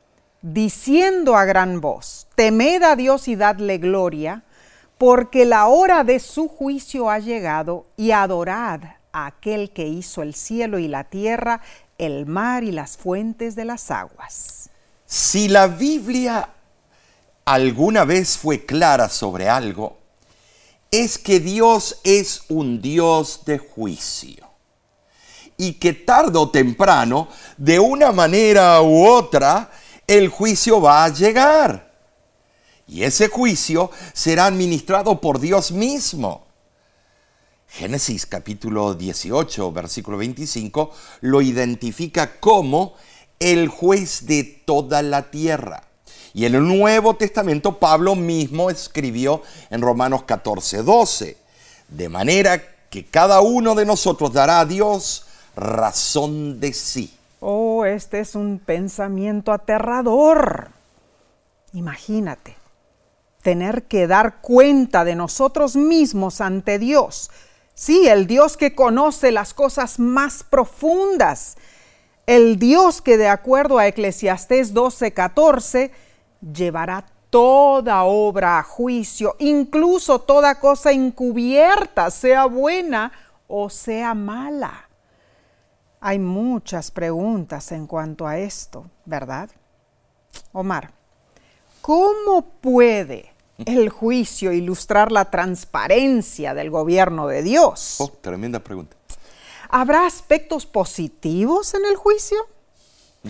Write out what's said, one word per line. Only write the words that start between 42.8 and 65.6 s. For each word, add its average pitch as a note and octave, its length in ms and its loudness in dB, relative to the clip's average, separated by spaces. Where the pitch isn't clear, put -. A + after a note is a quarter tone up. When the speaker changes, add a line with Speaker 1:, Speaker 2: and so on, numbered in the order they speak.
Speaker 2:
el E3+ 300 2
juez F#3 580 -2
de D3 160 0
toda D3 360 -2
la C#3+ 280 -4
tierra. D3 540 -6
Y A2 140 -2
en A#2+ 100 2
el D3 100 2
Nuevo G#3+ 480 2
Testamento, G3 640 -4
Pablo E3+ 380 2
mismo E3 540 -2
escribió C#3 720 -4
en A#2 140 -6
Romanos B2+ 420 0
catorce G#2 580 -4
doce: F#3+ 540 0
"De E2 200 -12
manera E3+ 520 0
que G2 180 -14
cada F#3+ 340 6
uno A3+ 360 2
de G#3 100 2
nosotros E3 460 -2
dará D3 280 4
a E3 40 2
Dios G3 640 -4
razón C3 1040 -4
de C#3 120 -6
sí". - 440 -10
Speaker 1:
Oh, A3 440 -4
este G3+ 360 -6
es G#3+ 140 -10
un G#3 300 -6
pensamiento G3 880 -6
aterrador. A#3+ 1160 0
Imagínate, F3 840 -8
tener F#3 420 -2
que F#3 220 0
dar G#3 340 2
cuenta B3+ 640 4
de E3+ 100 -2
nosotros C4+ 640 -2